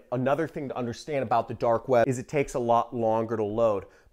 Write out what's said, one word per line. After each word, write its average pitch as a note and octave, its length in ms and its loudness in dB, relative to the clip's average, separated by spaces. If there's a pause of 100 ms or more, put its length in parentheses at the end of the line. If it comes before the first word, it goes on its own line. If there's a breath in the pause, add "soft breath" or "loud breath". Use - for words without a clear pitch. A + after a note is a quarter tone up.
(100)
another C3+ 380 0
thing D3 200 -10
to - 80 -8
understand B2+ 460 -4
about A#2 240 0
the A#2 80 -10
dark A#2 340 0
web A#2+ 200 4
is B2 100 0
it B2+ 80 -10
takes C#3+ 280 -2
a C#3+ 40 -4
lot A#2 340 2
longer A2+ 440 0
to A2 80 0
load. G#2 400 2 (280 soft breath)